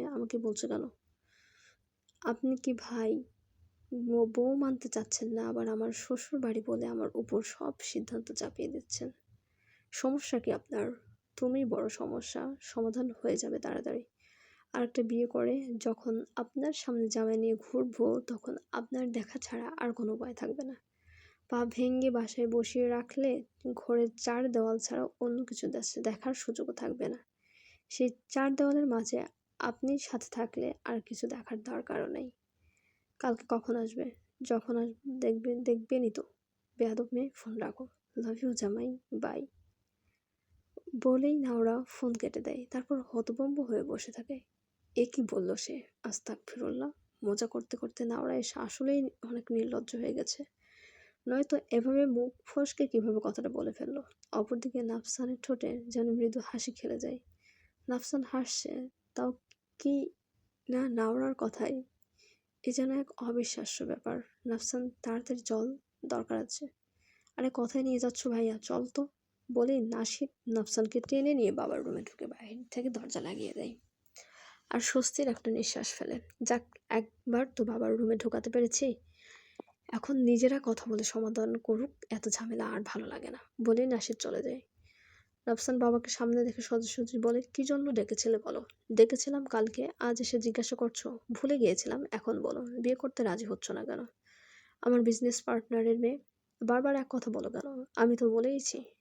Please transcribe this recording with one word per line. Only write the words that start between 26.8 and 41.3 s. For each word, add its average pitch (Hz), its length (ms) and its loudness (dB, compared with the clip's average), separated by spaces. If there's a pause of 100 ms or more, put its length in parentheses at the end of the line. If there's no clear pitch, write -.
না। 247 100 -6 (720)
সেই 254 180 2 (180)
চার 269 280 2
দেওয়ালের 285 320 6
মাঝে 226 300 0 (420)
আপনি 254 380 -2
সাথে - 340 -6
থাকলে - 360 -2 (160)
আর 233 180 -4
কিছু - 260 -8
দেখার 233 360 -6
দরকারও - 440 -6
নেই। - 200 -6 (920)
কালকে 233 300 -2
কখন 233 260 0
আসবে?" 226 300 -4 (360)
"যখন 233 360 0
আসবে 233 220 -2 (200)
দেখবে, 233 360 2
দেখবেনই 240 560 2
তো। - 120 -6 (540)
বেয়াদব 226 360 0
মেয়ে, 262 220 0
ফোন 220 220 -12
রাখো। - 260 -6 (340)
Love 226 220 -2
you 254 140 0
জামাই, 226 360 0 (240)
বাই।" - 280 -4 (1600)
বলেই 262 380 6